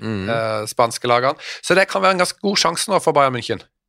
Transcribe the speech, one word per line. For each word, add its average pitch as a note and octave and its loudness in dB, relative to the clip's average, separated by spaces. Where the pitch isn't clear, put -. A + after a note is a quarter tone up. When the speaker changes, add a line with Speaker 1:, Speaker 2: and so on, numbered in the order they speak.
Speaker 1:
Mhm. G#2+ -6
Speaker 2:
eh, A2 -4
spanske A#2 -2
lagene. B2 2
Så - 0
det F#3+ 4
kan G3 -2
være F#3+ 4
en F#3 0
ganske - -2
god G3+ -2
sjanse - 0
nå F#3 2
for D#3+ 2
Bayern C#3 4
München A2 -4